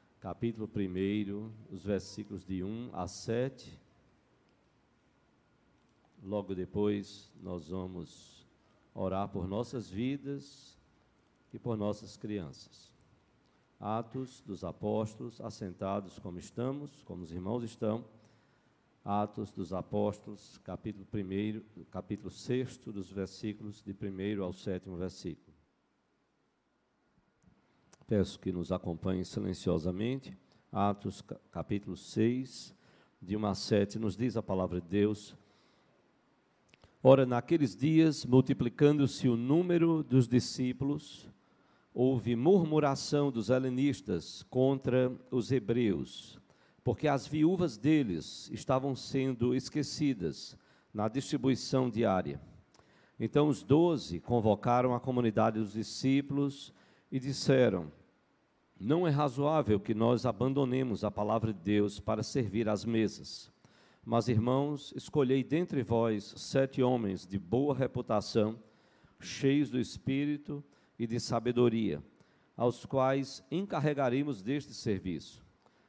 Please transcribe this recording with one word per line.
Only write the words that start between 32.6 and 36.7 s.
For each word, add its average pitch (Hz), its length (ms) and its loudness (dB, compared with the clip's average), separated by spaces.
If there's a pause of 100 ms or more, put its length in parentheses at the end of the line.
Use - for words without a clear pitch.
de 95 160 -4
um 107 80 -2
a 101 100 0
sete, 101 440 2
nos 107 180 -4
diz 113 180 -2
a 110 80 -2
palavra 92 380 -2
de 85 60 -12
Deus: 104 500 0 (1700)